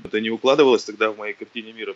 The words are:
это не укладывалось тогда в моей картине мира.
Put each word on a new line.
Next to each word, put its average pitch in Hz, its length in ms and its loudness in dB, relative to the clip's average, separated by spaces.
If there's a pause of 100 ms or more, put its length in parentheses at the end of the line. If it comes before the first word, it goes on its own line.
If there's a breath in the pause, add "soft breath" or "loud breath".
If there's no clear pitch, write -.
это 107 160 -4
не 110 100 -4
укладывалось 127 540 4
тогда 107 260 -2
в 104 80 -8
моей 104 160 -10
картине 110 400 -14
мира. 107 220 -10